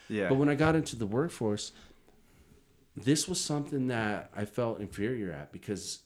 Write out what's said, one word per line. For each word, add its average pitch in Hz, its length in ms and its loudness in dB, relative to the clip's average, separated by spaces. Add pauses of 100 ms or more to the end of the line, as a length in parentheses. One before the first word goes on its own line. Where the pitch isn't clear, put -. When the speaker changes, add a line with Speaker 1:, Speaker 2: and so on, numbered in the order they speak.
Speaker 1:
Yeah. 104 180 2
Speaker 2:
But 107 80 4
when 143 140 6
I 147 60 4
got 156 200 4
into 156 220 0
the 113 100 -2
workforce, 113 640 0 (1200)
this 143 320 2
was 180 120 -2
something 143 480 -2
that 107 480 -2
I 104 100 -2
felt 113 360 -2
inferior 104 500 -2
at 73 200 -8
because 95 540 -6